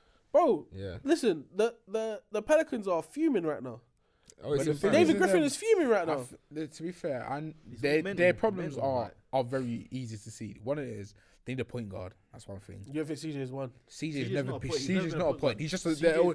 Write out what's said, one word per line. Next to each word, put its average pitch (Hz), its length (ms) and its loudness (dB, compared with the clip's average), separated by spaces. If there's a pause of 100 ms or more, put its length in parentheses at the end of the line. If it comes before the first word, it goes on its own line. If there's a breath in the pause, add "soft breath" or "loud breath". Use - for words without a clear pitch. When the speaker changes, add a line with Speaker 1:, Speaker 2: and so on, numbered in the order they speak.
(320 soft breath)
Speaker 1:
Bro, 277 400 4
Speaker 2:
Yeah. 95 300 -8
Speaker 1:
listen, 233 420 0 (100)
the, 226 200 0 (140)
the, 220 320 -4 (100)
the 214 120 -4
Pelicans 269 460 2
are 165 140 0
fuming 285 420 0
right 143 180 -2
now. 120 180 -12 (640 soft breath)
Speaker 2:
Oh, 131 80 -6
it's 143 60 4
Speaker 3:
But 135 80 0
the 151 60 2
Speaker 2:
embarrassing. 147 40 -4
Speaker 3:
thing 196 160 2
Speaker 1:
David 311 220 8
Speaker 3:
is, - 40 2
Speaker 1:
Griffin 370 200 6
Speaker 3:
um, 311 60 4
Speaker 1:
is 277 120 -2
fuming 403 320 4
right 208 140 4
Speaker 3:
I - 20 -4 (100)
Speaker 1:
now. 139 60 -2
Speaker 3:
f-, 127 140 -12 (160)
the, 156 160 -6
to 151 160 -16
be 175 100 -6
fair, 135 380 -6
and 156 240 -6 (160)
Speaker 4:
He's - 100 -14
Speaker 3:
their, 143 220 4
Speaker 4:
mental, 190 200 0
Speaker 3:
their 175 120 8
problems 175 420 -2
Speaker 4:
mental, 139 160 0
Speaker 3:
are, 123 120 2
Speaker 4:
like - 80 -10 (200)
Speaker 3:
are 131 120 2
very 120 460 -4
easy 117 280 -8
to 110 120 -16
see. 104 320 -12
One 135 160 -2
of 143 60 -6
it 123 60 -8
is 101 240 -12 (320 soft breath)
they 127 80 -6
need 127 60 -4
a 120 40 -4
point 117 240 -8
guard. 92 240 -10 (200)
That's - 140 -20
one 98 140 -12
thing. 95 260 -16
Speaker 1:
You 135 80 -16
don't 156 120 -4
think 147 120 -6
C 151 140 -8
J 143 80 -6
is 131 120 -6
one? 135 180 -8 (180)
Speaker 3:
C 156 240 -8
J 143 60 -4
is 131 60 -2
Speaker 4:
C - 0 -
J - 40 -2
is 123 60 -2
Speaker 3:
never - 160 -2
Speaker 4:
not - 60 -6
a - 40 -10
Speaker 3:
p-, 131 80 -8
Speaker 4:
point. - 120 -2
He's - 60 -6
Speaker 3:
C 180 60 0
J - 40 2
Speaker 4:
never 185 100 0
Speaker 3:
is 160 80 -4
Speaker 4:
been 160 60 -2
a 180 40 0
Speaker 3:
not 160 40 2
a 139 40 4
Speaker 4:
point - 80 -10
Speaker 3:
point. 117 200 0
He's 151 100 -4
just 180 160 -4
a, 160 80 2
Speaker 4:
C 143 80 -6
J 170 40 6
Speaker 3:
they're 165 100 6
Speaker 4:
has 165 60 8 (120)